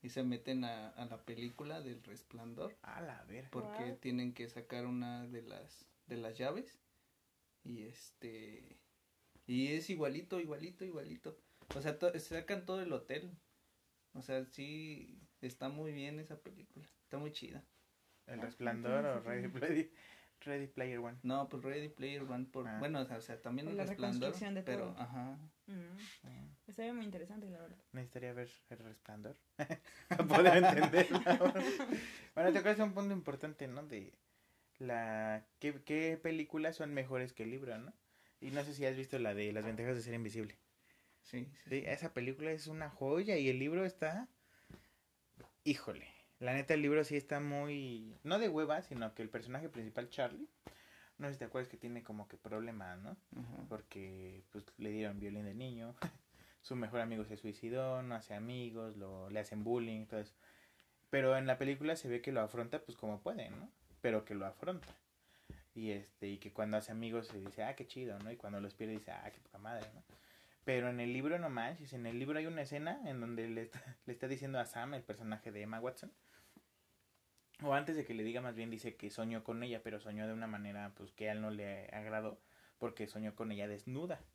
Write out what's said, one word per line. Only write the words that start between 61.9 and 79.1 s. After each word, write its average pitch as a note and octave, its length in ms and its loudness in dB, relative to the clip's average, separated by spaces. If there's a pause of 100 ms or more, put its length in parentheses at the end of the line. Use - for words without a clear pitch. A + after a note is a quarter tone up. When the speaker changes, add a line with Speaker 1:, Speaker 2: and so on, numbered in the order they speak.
Speaker 2:
se C#3 140 -4
ve A#2+ 120 2
que C3+ 120 -2
lo A#2+ 80 6
afronta, A#2 420 0
pues, - 140 -12
como G#2 240 -2
puede, E3+ 300 -2
¿no? - 200 -12 (300)
Pero A2 240 4
que G#2+ 100 -6
lo F#2+ 100 -2
afronta. F3 420 -4 (840)
Y A2 180 -2
este, G2+ 360 -4
y G2 100 -2
que G2+ 140 -10
cuando G#2+ 260 2
hace G#2+ 140 -2
amigos A2+ 360 -2
se G#2+ 120 -8
dice, G2 240 -6
"Ah, C3+ 120 -2
qué B2+ 120 -10
chido", A#2+ 320 -6
¿no? G#2+ 120 -8
Y A#2+ 60 -6
cuando G2+ 240 -6
los G2+ 120 -6
pierde A2 200 -4
dice, G#2+ 180 -6
"Ah, G2 220 -8
qué - 60 -20
poca - 180 -20
madre", A2 360 -6
¿no? - 100 -20 (640)
Pero B2 240 4
en B2 100 -2
el A#2+ 140 0
libro C#3+ 260 2
no E3+ 100 0
manches, C3+ 440 -4
en A#2+ 140 -6
el A#2 120 -2
libro D3 200 0
hay D#3 80 0
una E3 160 -2
escena D3+ 420 -2
en C3+ 160 -2
donde A#2 280 -2
le A2+ 140 -2
está, A2 180 -10
<laughs> B2+ 240 -14
le B2+ 80 -6
está C3 140 -4
diciendo C3+ 320 -2
a A#2 60 2
Sam, B2 300 -4
el B2 80 -6
personaje G#2+ 480 -6
de G#2 100 -6
Emma A2 180 -6
Watson, B2 320 -4 (1500)
o C#3+ 100 4
antes D3 220 4
de D3+ 100 0
que A#2+ 80 -6
le A2 100 -2
diga, A#2 180 -2
más B2 140 -4
bien A2+ 140 -6
dice A2+ 260 -6
que G#2 140 -8
soñó A2+ 340 -4